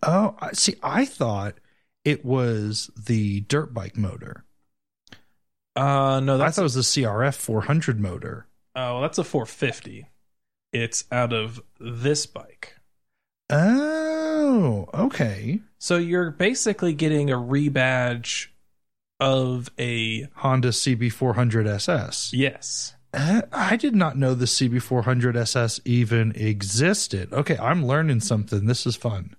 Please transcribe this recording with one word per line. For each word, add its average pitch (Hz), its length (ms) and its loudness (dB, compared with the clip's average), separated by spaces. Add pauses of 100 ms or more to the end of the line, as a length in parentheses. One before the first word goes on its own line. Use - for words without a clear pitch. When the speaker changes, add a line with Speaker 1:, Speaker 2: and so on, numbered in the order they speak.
Speaker 1:
Oh, 190 380 2
I - 120 -8
see. - 300 0
I 240 220 0
thought 104 500 -2 (500)
it 147 200 0
was 117 720 0
the 104 460 0
dirt 143 300 -2
bike 95 240 -10
motor. - 480 -6 (1300)
Speaker 2:
Uh, 135 460 2
no, 135 140 2
Speaker 1:
I 131 40 4
Speaker 2:
that's 143 180 0
Speaker 1:
thought 196 60 2
it - 20 2
was 131 100 0
the 131 80 0
C 131 220 2
R 107 180 0
F 143 140 0
four 110 260 -2
hundred 139 380 0
motor. 90 480 -8 (260)
Speaker 2:
Oh, 123 200 -4
well, 127 80 -4
that's 156 160 -2
a 165 60 0
four 120 220 -2
fifty. - 600 -8 (640)
It's 117 400 -4
out 123 200 0
of 113 300 -6 (160)
this 120 480 -2
bike. - 500 -18 (720)
Speaker 1:
Oh, 285 1400 2
okay. 131 680 -2 (180)
Speaker 2:
So 175 200 0
you're 175 340 0
basically 196 640 0
getting 147 360 2
a 127 60 2
rebadge 127 1120 0 (720)
of 127 580 0
a 113 440 -2 (120)
Speaker 1:
Honda 131 380 2
C 131 220 0
B 117 140 0
four 120 260 0
hundred 113 320 2
S 104 220 -2
S. - 460 -2
Speaker 2:
Yes. - 600 -4 (180)
Speaker 1:
Uh, 175 300 2 (100)
I 214 240 0
did 247 180 0
not 156 240 2
know 131 160 4
the 123 120 0
C - 220 0
B 120 120 0
four 123 220 0
hundred 123 340 2
S 117 180 -2
S 117 300 0
even 113 480 2
existed. 104 1000 0
Okay, 147 260 0
I'm 143 280 2
learning 139 340 2
something. 104 460 0
This 120 200 0
is 123 100 0
fun. 98 420 -6